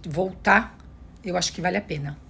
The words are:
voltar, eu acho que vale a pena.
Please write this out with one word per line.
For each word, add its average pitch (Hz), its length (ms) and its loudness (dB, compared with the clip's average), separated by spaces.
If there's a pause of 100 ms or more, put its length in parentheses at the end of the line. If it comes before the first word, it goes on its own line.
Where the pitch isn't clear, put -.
voltar, 190 680 4 (480)
eu 180 100 -2
acho 175 160 0
que - 120 -8
vale 180 160 2
a 208 40 -4
pena. 147 360 -6 (120)